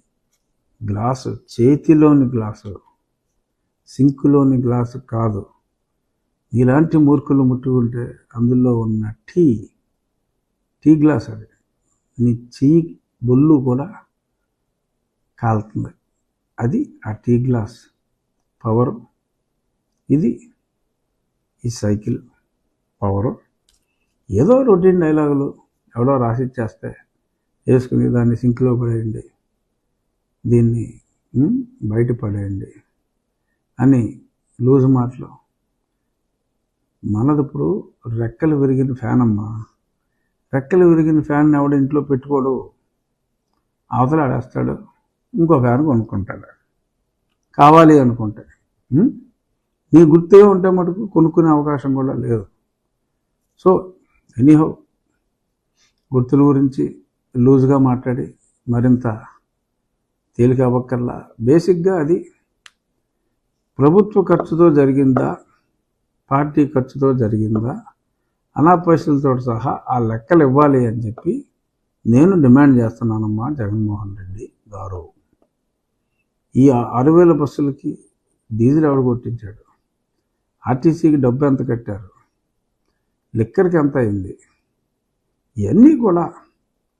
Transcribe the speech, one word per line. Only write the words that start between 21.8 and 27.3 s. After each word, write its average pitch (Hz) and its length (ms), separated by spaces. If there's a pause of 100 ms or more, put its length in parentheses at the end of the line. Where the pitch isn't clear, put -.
పవర్. 101 320 (960)
ఏదో 214 320
రొటీన్ 185 380
డైలాగులు 147 540 (420)
ఎవడో 131 200
రాసిచ్చేస్తే 120 800 (720)